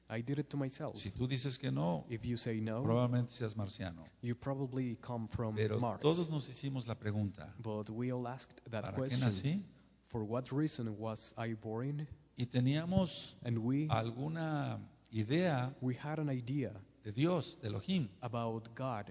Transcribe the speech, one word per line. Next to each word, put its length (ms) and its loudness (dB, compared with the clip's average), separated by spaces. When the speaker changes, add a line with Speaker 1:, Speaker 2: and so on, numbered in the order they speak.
Speaker 1:
I 120 -2
did 180 -2
it 100 -4
to 80 -6
myself. 400 -2
Speaker 2:
Si 120 -6
tú 180 0
dices 300 -2
que 140 -2
no, 380 0
Speaker 1:
If 160 -4
you 120 0
say 220 0
no, 240 0
Speaker 2:
probablemente 480 4
seas 240 -4
marciano. 480 -4
Speaker 1:
you 140 -2
probably 600 -2
come 320 -4
from 260 0
Speaker 2:
Pero 240 4
Speaker 1:
Mars. 220 2
Speaker 2:
todos 280 6
nos 200 -2
hicimos 360 -4
la 140 -2
pregunta, 600 0
Speaker 1:
But 300 -4
we 220 -2
all 160 -2
asked 320 -8
that 140 -2
Speaker 2:
¿para 100 -6
qué 140 0
Speaker 1:
question. 140 2
Speaker 2:
nací? 420 2
Speaker 1:
For 120 -2
what 300 -2
reason 480 0
was 380 -4
I 160 -2
born? 520 -4
Speaker 2:
Y 120 -2
teníamos 960 2
Speaker 1:
And 160 0
we, 300 2
Speaker 2:
alguna 920 0
idea 680 4
Speaker 1:
we 140 0
had 240 -4
an 100 2
idea 440 0
Speaker 2:
de 80 -6
Dios, 500 2
de 60 -4
Elohim. 400 0
Speaker 1:
about 560 -2
God, 340 -2